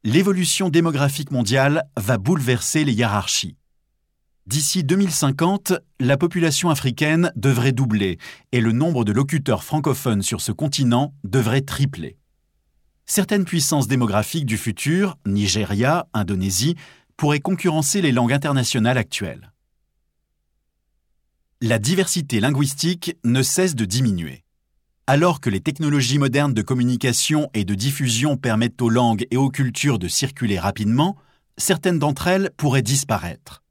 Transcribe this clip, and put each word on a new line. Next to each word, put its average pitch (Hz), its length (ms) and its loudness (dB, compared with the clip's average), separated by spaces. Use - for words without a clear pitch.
L'évolution 180 640 2
démographique 143 600 0
mondiale 135 640 2
va 110 220 0
bouleverser 127 640 0
les 139 80 0
hiérarchies. 104 640 -2
D'ici 147 380 -2
deux 170 120 2
mille 196 140 2
cinquante, 165 640 0
la 135 200 2
population 170 500 0
africaine 156 680 2
devrait 127 360 2
doubler 107 460 0
et 123 80 2
le 113 120 4
nombre 127 340 2
de 104 60 0
locuteurs 139 520 0
francophones 139 560 -2
sur 104 220 -4
ce 113 100 -6
continent 139 640 0
devrait 117 380 0
tripler. 139 560 -6
Certaines 196 400 0
puissances 147 420 0
démographiques 123 560 0
du 110 140 -2
futur, 170 680 -2
Nigeria, 104 880 0
Indonésie, 98 640 -2
pourraient 147 240 0
concurrencer 175 640 0
les 147 100 2
langues 120 220 2
internationales 131 640 2
actuelles. - 560 -6
La 113 160 2
diversité 147 640 0
linguistique 147 840 -2
ne 127 180 2
cesse 180 320 0
de 110 120 0
diminuer. 90 580 -2
Alors 147 340 2
que - 100 -2
les 196 100 -2
technologies 147 580 0
modernes 139 360 2
de 107 80 0
communication 127 920 0
et 104 140 -2
de 101 80 -2
diffusion 131 640 -2
permettent 117 420 -2
aux 120 80 2
langues 113 420 2
et 120 60 -2
aux 139 140 2
cultures 139 480 -2
de 87 100 -6
circuler 113 500 -2
rapidement, 110 580 0
certaines 175 400 0
d'entre 147 280 -2
elles 190 300 2
pourraient 135 240 2
disparaître. 107 920 -4